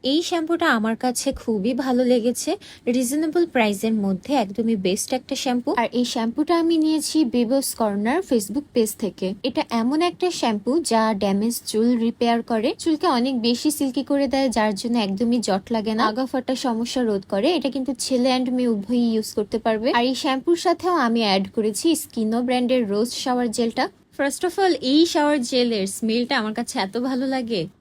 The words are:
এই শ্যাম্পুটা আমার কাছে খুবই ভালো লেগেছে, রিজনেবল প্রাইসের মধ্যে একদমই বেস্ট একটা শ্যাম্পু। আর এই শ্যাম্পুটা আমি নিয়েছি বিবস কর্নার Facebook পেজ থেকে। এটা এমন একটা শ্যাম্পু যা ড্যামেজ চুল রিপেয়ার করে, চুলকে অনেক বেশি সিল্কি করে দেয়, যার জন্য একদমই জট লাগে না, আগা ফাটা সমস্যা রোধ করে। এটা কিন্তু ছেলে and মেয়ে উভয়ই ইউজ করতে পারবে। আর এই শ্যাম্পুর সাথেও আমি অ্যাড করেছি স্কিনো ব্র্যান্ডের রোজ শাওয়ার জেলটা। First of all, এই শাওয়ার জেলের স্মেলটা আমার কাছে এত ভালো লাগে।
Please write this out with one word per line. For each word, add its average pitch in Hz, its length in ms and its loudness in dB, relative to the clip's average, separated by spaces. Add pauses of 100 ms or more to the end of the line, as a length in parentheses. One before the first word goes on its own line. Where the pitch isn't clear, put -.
(100)
এই 302 80 2 (100)
শ্যাম্পুটা 330 380 0 (100)
আমার 220 260 0
কাছে 254 240 -2 (140)
খুবই 214 320 0
ভালো 254 380 0
লেগেছে, 247 400 0 (440)
রিজনেবল 302 480 0 (120)
প্রাইসের 220 400 0 (100)
মধ্যে 196 260 -2 (120)
একদমই 220 420 0
বেস্ট 185 240 -2 (100)
একটা 269 240 -6
শ্যাম্পু। 247 260 -2 (120)
আর 233 60 0 (120)
এই 247 140 2
শ্যাম্পুটা 247 400 0 (100)
আমি 330 200 4
নিয়েছি 311 340 0 (200)
বিবস 247 300 2 (120)
কর্নার 220 400 0 (100)
Facebook 233 460 0
পেজ 220 140 2 (140)
থেকে। 190 240 -4 (220)
এটা 302 120 -2 (200)
এমন 262 180 2 (100)
একটা 359 180 -4 (120)
শ্যাম্পু 226 320 -2 (200)
যা 226 120 4 (200)
ড্যামেজ 208 320 0 (140)
চুল 226 180 0 (180)
রিপেয়ার 233 340 0 (120)
করে, 226 180 0 (140)
চুলকে 320 240 0 (100)
অনেক 262 180 0 (120)
বেশি 240 300 2
সিল্কি 269 340 -2
করে 285 220 2
দেয়, 269 140 2 (100)
যার 214 220 2
জন্য 233 160 -2 (120)
একদমই 233 400 0
জট 196 160 0 (120)
লাগে 220 220 -2
না, 233 140 2
আগা 254 200 -2
ফাটা 262 220 -2 (120)
সমস্যা 240 440 -2
রোধ 196 140 0 (100)
করে। 202 140 2 (100)
এটা 277 180 -2
কিন্তু 269 160 -2 (120)
ছেলে 254 340 2
and 254 180 0
মেয়ে 247 200 2
উভয়ই 233 380 0
ইউজ 214 240 0
করতে 214 280 -2
পারবে। 220 220 0 (100)
আর 240 120 2
এই 262 140 0
শ্যাম্পুর 285 420 2
সাথেও 349 300 2 (120)
আমি 233 200 2
অ্যাড 196 180 2 (100)
করেছি 220 320 0 (160)
স্কিনো 226 440 -2
ব্র্যান্ডের 247 340 2 (100)
রোজ 208 180 0 (140)
শাওয়ার 247 340 0
জেলটা। 233 280 0 (340)
First 277 300 -2
of 349 120 -6
all, 370 120 4 (200)
এই 302 80 6 (120)
শাওয়ার 294 240 2 (120)
জেলের 233 360 0 (100)
স্মেলটা 233 460 -2
আমার 214 180 -4
কাছে 240 160 -8 (100)
এত 196 100 -12 (140)
ভালো 262 160 -2 (100)
লাগে। 226 260 -2 (200)